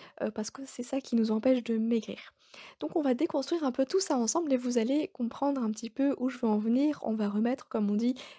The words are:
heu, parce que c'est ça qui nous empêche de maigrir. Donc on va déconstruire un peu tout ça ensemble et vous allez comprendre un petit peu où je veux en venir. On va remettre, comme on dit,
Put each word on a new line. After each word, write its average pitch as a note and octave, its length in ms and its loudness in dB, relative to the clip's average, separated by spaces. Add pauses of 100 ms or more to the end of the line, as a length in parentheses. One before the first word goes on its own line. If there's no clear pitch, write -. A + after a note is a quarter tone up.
(220)
heu, G#3+ 100 -2
parce G#3+ 200 -6
que - 140 -12
c'est - 180 -8
ça C4+ 180 -4
qui - 160 0
nous A3 140 4
empêche A#3 340 2
de A3+ 120 0
maigrir. A3 560 -2 (460)
Donc D4+ 160 -4
on E4+ 60 2
va C4 140 2
déconstruire D#4 480 0
un C4+ 80 2
peu C4+ 120 2
tout F#4 160 0
ça E4 160 0
ensemble C4+ 380 0
et B3+ 40 6
vous B3 200 -2
allez C4+ 300 2
comprendre C4+ 560 -2
un A3 80 0
petit A3 180 -8
peu C#4 300 0
où B3+ 100 0
je B3+ 80 -6
veux A#3 100 0
en G#3+ 120 4
venir. C4 420 2
On A3 140 -2
va G#3+ 120 0
remettre, A3 400 0
comme G#3+ 220 0
on G#3 60 2
dit, A#3 180 2 (260)